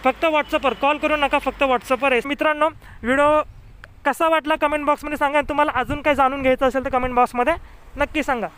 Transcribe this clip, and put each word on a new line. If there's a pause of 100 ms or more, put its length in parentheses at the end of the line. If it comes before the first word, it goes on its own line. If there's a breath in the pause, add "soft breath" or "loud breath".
फक्त
WhatsApp-वर
call
करू
नका,
फक्त
WhatsApp-वर
आहे.
मित्रांनो, (340 loud breath)
video (640)
कसा
वाटला,
comment
बॉक्समध्ये
सांगा.
तुम्हाला
अजून
काय
जाणून
घ्यायचं
असेल,
तर
कमेंट
बॉक्समध्ये (440 soft breath)
नक्की
सांगा. (100)